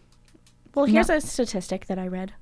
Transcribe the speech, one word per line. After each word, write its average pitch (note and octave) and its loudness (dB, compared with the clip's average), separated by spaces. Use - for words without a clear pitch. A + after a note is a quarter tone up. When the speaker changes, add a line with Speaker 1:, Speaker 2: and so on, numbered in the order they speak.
Speaker 1:
Well, C#4+ 4
Speaker 2:
no. G#3+ 6
Speaker 1:
here's E4+ 6
a D#4 2
statistic G3 -4
that F#3 -6
I F#3 -6
read F#3 -8